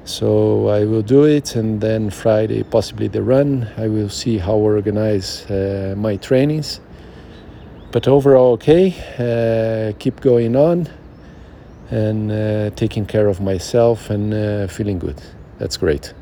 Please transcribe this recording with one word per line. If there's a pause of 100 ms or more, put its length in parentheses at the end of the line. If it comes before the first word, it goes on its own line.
So
I
will
do
it,
and
then
Friday,
possibly
the
run.
I
will
see
how
I
organize,
uh,
my
trainings. (1080)
But
overall,
okay, (240)
uh,
keep
going
on (1000)
and,
uh,
taking
care
of
myself
and,
uh,
feeling
good. (380)
That's
great.